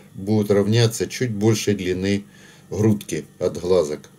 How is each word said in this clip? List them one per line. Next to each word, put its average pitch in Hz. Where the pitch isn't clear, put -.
будет 104
равняться 110
чуть 127
большей 104
длины 92
грудки 101
от 90
глазок. 82